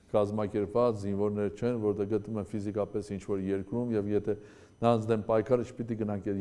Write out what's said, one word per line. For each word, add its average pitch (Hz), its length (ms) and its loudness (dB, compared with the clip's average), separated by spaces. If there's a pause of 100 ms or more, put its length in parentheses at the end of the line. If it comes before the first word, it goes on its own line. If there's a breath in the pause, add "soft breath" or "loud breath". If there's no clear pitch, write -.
(140)
կազմակերպված 107 880 2
զինվորներ 101 560 0
չեն, 120 240 -2
որտեղ 104 320 0
գտնում 107 260 -2
են 95 140 -6
ֆիզիկապես 101 640 -4
ինչ-որ 95 340 -2
երկրում, 117 480 -2
և 101 160 0
եթե 104 220 0 (400 loud breath)
նրանց 117 340 2
դեմ 110 160 2
պայքարը, 113 400 2
չպիտի 117 340 -6
գնանք 104 300 -2
այդ 101 120 0